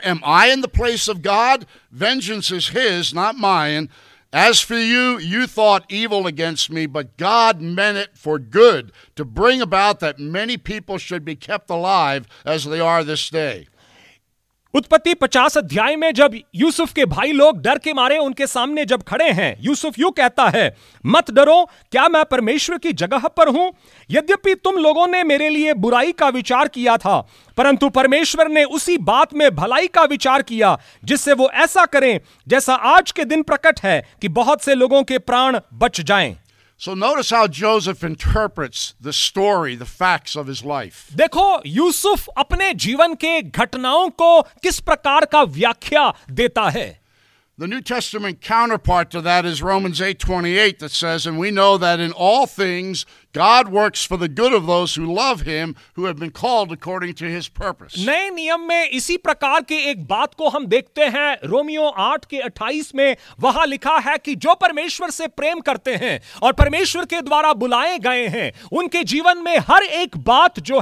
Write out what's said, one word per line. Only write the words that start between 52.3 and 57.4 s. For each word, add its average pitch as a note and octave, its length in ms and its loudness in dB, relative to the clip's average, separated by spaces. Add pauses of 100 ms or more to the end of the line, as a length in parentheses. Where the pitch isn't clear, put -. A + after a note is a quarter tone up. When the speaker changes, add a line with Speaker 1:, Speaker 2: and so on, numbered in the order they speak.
Speaker 1:
things F#3 600 -6 (280)
God G#3+ 360 4
works G#3 340 0
for F#3 140 -6
the F3 100 -4
good A3 260 0
of F3+ 140 0
those F3 280 -2
who E3 180 -6
love A3 300 -2
him, D#3+ 300 -6 (200)
who F3+ 120 -6
have F3 140 -6
been D#3+ 120 -10
called G#3+ 420 -2
according F3 400 -8
to E3 120 -12
his E3+ 220 -8